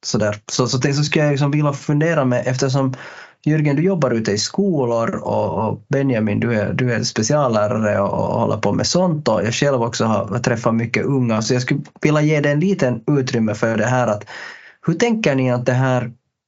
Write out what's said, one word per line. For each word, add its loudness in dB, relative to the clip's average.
så -2
där, -2
så, 0
så, -2
så 0
skulle 2
jag 2
liksom 0
vilja 2
fundera 0
med, 0
eftersom 0
Jörgen, 2
du 0
jobbar 2
ute 0
i 0
skolor 0
och, -2
och -6
Benjamin, 0
du 0
är, 0
du 0
är -2
speciallärare 0
och, 0
och 0
håller 0
på 0
med 0
sånt, 0
och 2
jag -2
själv 2
också -2
har, 0
har -4
träffat 0
mycket -2
unga, 0
så 0
jag 0
skulle -2
vilja 2
ge 2
dig 0
en 2
liten 0
utrymme 0
för 0
det 0
här, 2
att -2
hur 2
tänker 0
ni 2
att 0
det 2
här 0